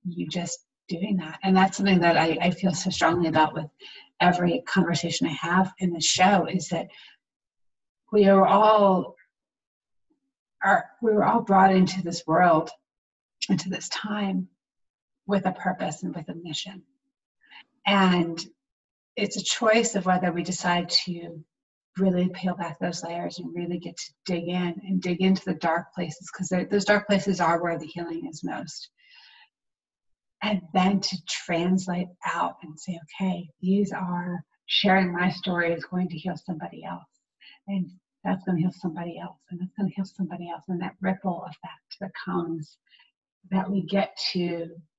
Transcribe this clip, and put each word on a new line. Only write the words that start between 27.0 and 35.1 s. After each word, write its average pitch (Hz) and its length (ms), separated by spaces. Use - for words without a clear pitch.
places 190 340
are 170 200
where 170 160
the 151 100
healing 170 400
is - 160
most. - 460
And 202 200
then 190 280
to - 240
translate 180 800
out - 380
and 156 160
say, 175 240
"Okay, 175 460
these 190 320
are, 180 520
sharing 190 460